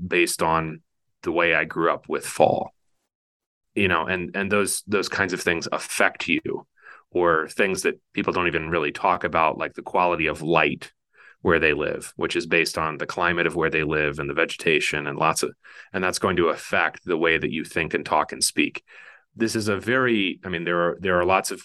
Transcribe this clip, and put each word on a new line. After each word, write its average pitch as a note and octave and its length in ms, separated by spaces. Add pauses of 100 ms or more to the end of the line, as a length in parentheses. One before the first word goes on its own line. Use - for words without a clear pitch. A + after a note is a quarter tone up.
based F2 380
on D#2+ 380 (420)
the F2 80
way E2+ 240
I D#2+ 100
grew E2 280
up C#2+ 160
with D2+ 180
fall, - 460 (1000)
you G#2 120
know, E2+ 200
and, F2 280
and G2 160
those, G2+ 360
those G2 240
kinds F#2 240
of F2 80
things E2+ 280
affect - 560
you, - 400 (440)
or E2 380
things F#2+ 340
that - 180 (140)
people F#2+ 180
don't F2+ 140
even E2 240
really E2 220
talk F#2 320
about, D#2+ 340
like D#2 160
the - 80
quality F2 440
of D#2 140
light D#2 500 (520)
where E2+ 160
they D#2 160
live, D2 420
which D#2+ 180
is E2 120
based E2 320
on D#2 180
the D2+ 80
climate E2+ 420
of D#2+ 100
where D#2+ 120
they D#2 140
live D2+ 360
and C#2+ 120
the C#2 40
vegetation D#2 720
and C#2+ 120
lots D#2 240
of, - 80 (420)
and F#2 100
that's F2+ 160
going F#2+ 180
to E2+ 120
affect D#2+ 560
the F2+ 140
way D#2+ 180
that D2+ 140
you D#2+ 120
think E2 300
and D#2 140
talk D2+ 260
and - 100
speak. - 400 (540)
This A2+ 180
is G#2+ 140
a G2+ 80
very, A2 680
I F#2+ 40
mean, E2+ 160
there F2 160
are, F2 180
there F2+ 200
are F2 80
lots F#2+ 240
of F#2+ 140